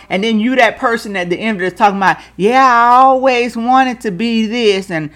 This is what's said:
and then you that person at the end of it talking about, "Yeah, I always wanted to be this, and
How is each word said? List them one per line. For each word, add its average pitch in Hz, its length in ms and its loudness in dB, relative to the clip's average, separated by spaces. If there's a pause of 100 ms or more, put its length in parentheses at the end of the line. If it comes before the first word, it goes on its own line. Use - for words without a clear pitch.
and 190 160 -4
then 226 160 0
you 254 160 -2
that 220 220 0
person 233 360 -4
at 180 140 -6
the 175 80 -4
end 214 240 -4
of 180 60 -2
it 180 100 -6
talking 202 220 0
about, 185 180 0 (180)
"Yeah, 240 300 2
I 240 320 4
always 254 600 2
wanted 247 420 0
to 220 100 -6
be 226 360 -2
this, 208 440 -2
and 156 260 -6